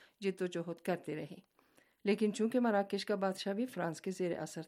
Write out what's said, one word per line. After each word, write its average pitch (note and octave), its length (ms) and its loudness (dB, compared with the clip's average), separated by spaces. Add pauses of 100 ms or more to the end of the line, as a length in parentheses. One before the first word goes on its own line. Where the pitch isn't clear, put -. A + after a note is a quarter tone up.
(220)
جد F#3+ 200 0
و F#3 40 0
جہد E3+ 360 -4
کرتے E3+ 340 -2
رہے، D#3 220 -8 (680)
لیکن G#3 280 4
چونکہ A3+ 260 2
مراکش G3+ 460 2
کا G#3 100 0
بادشاہ F#3+ 380 0
بھی A3+ 120 0
فرانس E3+ 360 -2
کے F#3+ 100 -4
زیر F3+ 280 0
اثر D#3+ 280 -6